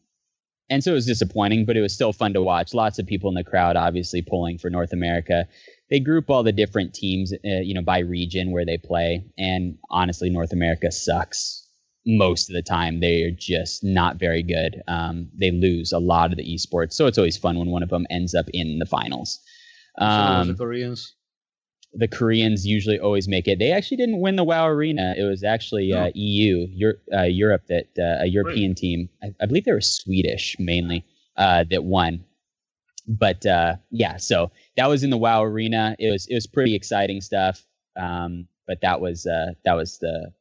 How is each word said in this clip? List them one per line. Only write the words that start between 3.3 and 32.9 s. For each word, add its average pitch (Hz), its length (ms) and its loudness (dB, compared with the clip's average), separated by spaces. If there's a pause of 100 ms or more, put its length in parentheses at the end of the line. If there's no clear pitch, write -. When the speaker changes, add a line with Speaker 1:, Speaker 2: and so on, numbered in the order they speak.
Speaker 1:
the 87 80 -4
crowd, 87 320 2
obviously, 87 460 0
pulling 85 380 -4
for 90 100 -6
North 87 240 -4
America. 85 540 0 (420)
They 143 100 4
group 151 300 0
all 131 140 4
the 113 80 4
different 101 420 0
teams, 95 400 -2
uh, - 40 -8 (260)
you 98 100 -4
know, 92 80 -4
by 90 180 2
region 87 520 -2
where 87 140 0
they 82 120 -2
play. 85 480 -2 (140)
And 92 400 -2 (100)
honestly, 90 400 0
North 85 240 -2
America 85 380 0
sucks - 760 -4 (380)
most 101 460 2
of - 20 -12
the 87 80 -2
time. 85 380 -2
They 85 240 2
are 82 80 -2
just 87 520 -4
not 90 360 2
very 85 240 0
good. 82 440 -2
Um, 85 460 -6
they 92 160 2
lose 87 420 2
a 85 60 0
lot 85 340 4
of 85 60 -4
the 73 60 -8
esports. 82 500 -4
So 151 140 2
it's 117 100 2
always 87 200 2
fun 87 200 0
when 87 140 -2
one 87 100 0
of 85 80 -4
them 87 220 0
ends 90 240 -2
up 82 180 2
in 80 240 -4
the 85 80 -2
finals. 60 540 -6 (580)
Speaker 2:
So - 80 0
it 104 320 4
was 90 100 2
the 87 40 0
Speaker 1:
Um, 92 60 -4
Speaker 2:
Koreans? 120 580 -8 (800)
Speaker 1:
the 113 140 0
Koreans 110 600 2
usually 104 320 2
always 101 280 2
make 95 200 0
it. 98 100 2
They 113 140 2
actually 202 260 -2
didn't 226 220 0
win 190 160 0
the 185 80 2
WoW 165 240 2
Arena. 147 500 0
It 98 60 0
was 98 200 -2
actually, 104 480 0
uh, 90 140 2
Speaker 2:
Oh. 87 100 -2
Speaker 1:
E 101 60 -6 (240)
U, 90 260 2
Eur-, 104 300 0 (100)
uh, 95 120 2
Europe, 95 460 2
that, 87 180 0 (100)
uh, 85 260 0
a 90 40 2
European 101 460 0
Speaker 2:
Great. 90 40 -6
Speaker 1:
team, 87 320 -4 (140)
I, 101 180 -10
I 104 60 -2
believe 160 180 0
they 247 60 0
were 113 100 2
Swedish - 800 -2
mainly, 87 440 -2 (320)
uh, 90 360 4
that 87 120 0
won. 87 400 0 (840)